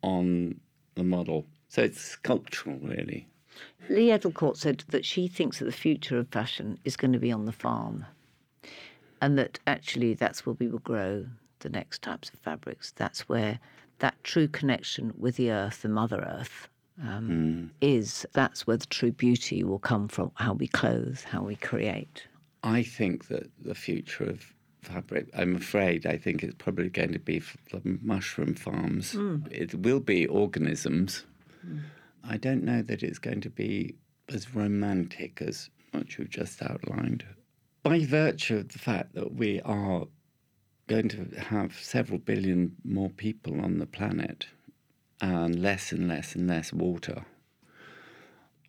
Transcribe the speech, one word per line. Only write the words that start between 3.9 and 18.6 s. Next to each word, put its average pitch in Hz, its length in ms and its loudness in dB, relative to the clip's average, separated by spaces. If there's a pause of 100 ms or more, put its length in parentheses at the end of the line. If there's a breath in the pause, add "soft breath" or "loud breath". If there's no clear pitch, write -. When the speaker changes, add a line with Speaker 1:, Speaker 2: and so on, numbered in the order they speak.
Speaker 2:
Lee 226 200 8
Edelcourt 170 460 4
said 143 340 0
that 139 140 0
she 180 220 0
thinks 175 320 -2
that 127 60 -4
the 117 80 -2
future 143 460 2
of 120 100 0
fashion 110 560 -4
is 135 120 -4
gonna 127 220 4
be 120 140 2
on 107 140 -2
the 117 60 -4
farm, - 520 -4 (1160 loud breath)
and 139 180 4
that - 280 0
actually 120 480 2
that's - 320 0
where 120 120 0
we 120 100 2
will 113 100 -4
grow 101 480 -2 (340)
the - 80 -8
next - 340 -8
types - 280 -10
of - 80 -20
fabrics. - 540 -8
That's - 360 -4
where 113 300 0 (400 loud breath)
that - 240 0
true 156 240 2
connection 131 720 -2
with 123 200 0
the 120 140 2
earth, 107 320 -2
the 110 60 -2
Mother 107 320 0
Earth, - 480 -8 (340)
um, 110 260 -6
Speaker 1:
Mm. 82 420 0 (100)
Speaker 2:
is. 123 520 4
That's - 340 2